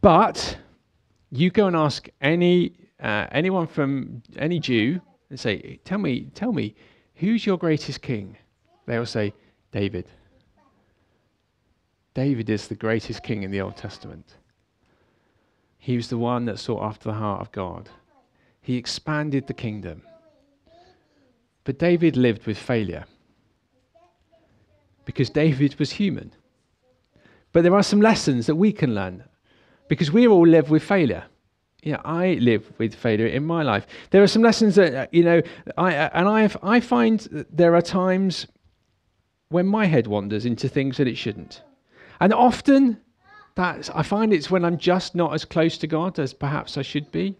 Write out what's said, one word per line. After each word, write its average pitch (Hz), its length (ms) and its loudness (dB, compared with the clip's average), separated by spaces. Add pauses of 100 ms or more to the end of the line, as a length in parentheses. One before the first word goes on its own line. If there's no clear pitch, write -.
But 180 560 4 (760)
you 160 180 2
go 202 160 2
and 180 80 0
ask 151 340 0 (120)
any, 175 540 2 (280)
uh, 104 300 -2
anyone 175 340 -2
from 135 560 -6 (160)
any 165 220 -4
Jew 127 400 0 (300)
and 131 100 -16
say, - 440 -8
"Tell 190 140 -6
me, 135 360 -4
tell 240 180 -6
me, 113 240 -6 (400)
who's 214 280 -2
your 190 140 -2
greatest 156 420 -4
king?" 101 360 -10 (500)
They'll 120 180 -4
say, 107 300 -6 (380)
"David." 98 340 -6 (2000)
David 131 340 -2
is 107 200 -2
the 104 80 -8
greatest 113 480 -4
king 104 180 -6
in 95 80 -10
the 98 100 -4
Old 95 160 -8
Testament. - 600 -18 (1400)
He 123 180 -4
was 117 120 -6
the 123 100 -6
one 120 260 -2
that 113 160 -8
sought 104 240 -6
after 107 240 -10
the 107 80 -6
heart 104 240 -6
of - 100 -14
God. 90 400 -12 (720)
He 127 140 -6
expanded 143 720 -6
the 139 60 -8
kingdom. 95 480 -10 (1600)
But 135 160 -8
David 170 360 2
lived 120 300 2
with 107 100 -6
failure 95 480 -6 (2000)
because 131 240 -4
David 147 520 0
was 147 100 -2
human. - 420 -4 (1200)
But 170 120 4
there 175 100 6
are 202 80 6
some 208 180 2
lessons 147 460 2
that 151 80 0
we 196 160 4
can 151 240 -2
learn 92 300 -8 (640)
because 151 240 -2
we 233 160 6
all 180 180 8
live 160 240 6
with 156 120 2
failure. 139 420 0 (580)
You 151 100 -6
know, 131 120 -6
I 170 360 -2
live 117 380 2
with 113 160 -4
failure 113 340 0
in 135 160 -4
my 165 180 -2
life. 110 240 0 (240)
There 190 100 6
are 202 60 8
some 220 160 2
lessons 220 320 4
that, 170 200 6
uh, 131 180 -6
you 170 100 6
know, 170 200 6 (340)
I, 175 180 0
uh, 147 200 0
and 175 140 2
I 220 140 2
have, 208 200 2
I 226 180 2
find 233 400 2 (100)
that 151 260 -10
there 170 200 6
are 175 60 4
times 185 640 -2 (1040)
when 180 160 0
my 208 200 0
head 131 220 2
wanders 104 360 -4
into 123 240 -4
things 135 280 -2
that 139 100 0
it 117 100 -4
shouldn't. - 460 -12 (560)
And 190 140 2
often 247 640 4 (560)
that's, 170 360 -4
I 160 120 -4
find 214 300 0
it's 156 180 0
when 180 140 2
I'm 170 140 0
just 180 360 0
not 165 200 -2
as 156 100 -4
close 165 340 0
to - 80 -8
God 165 320 -4
as 135 140 -4
perhaps 143 440 -6
I 143 60 -6
should 147 300 -8
be. 185 280 -4